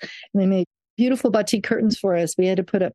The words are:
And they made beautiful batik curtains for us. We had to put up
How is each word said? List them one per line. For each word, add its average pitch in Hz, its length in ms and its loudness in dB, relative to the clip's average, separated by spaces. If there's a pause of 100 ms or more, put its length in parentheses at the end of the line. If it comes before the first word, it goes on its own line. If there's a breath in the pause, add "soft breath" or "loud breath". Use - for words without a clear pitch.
(320 loud breath)
And 196 100 0
they 185 40 2
made 190 200 0 (300)
beautiful 247 340 2
batik 208 340 0
curtains 220 340 0
for 185 180 0
us. 170 220 -2
We 185 80 2
had 185 100 0
to 185 80 0
put 185 180 -2
up - 120 -4